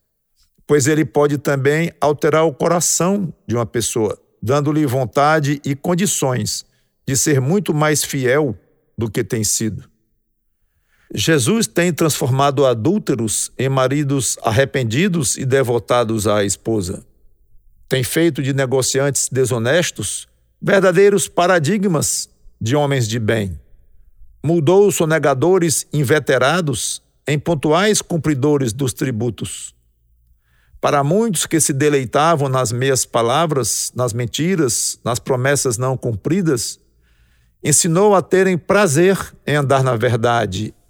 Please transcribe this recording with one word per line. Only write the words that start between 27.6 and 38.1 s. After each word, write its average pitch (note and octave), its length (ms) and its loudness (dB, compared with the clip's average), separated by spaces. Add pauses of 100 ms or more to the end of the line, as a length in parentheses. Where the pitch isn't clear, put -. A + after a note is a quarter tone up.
cumpridores C#3+ 720 0
dos C3 220 -4
tributos. A2+ 840 -6 (1040)
Para C#3+ 240 2
muitos F#3+ 420 0
que D#3+ 140 0
se D3+ 140 0
deleitavam C#3+ 760 2
nas C3 240 -2
meias C3 340 0
palavras, C3 880 0
nas B2 200 -2
mentiras, C#3+ 880 -2
nas A#2 160 -4
promessas C3 580 0
não B2+ 200 -2
cumpridas, C#3+ 840 -2 (840)
ensinou F#3 540 2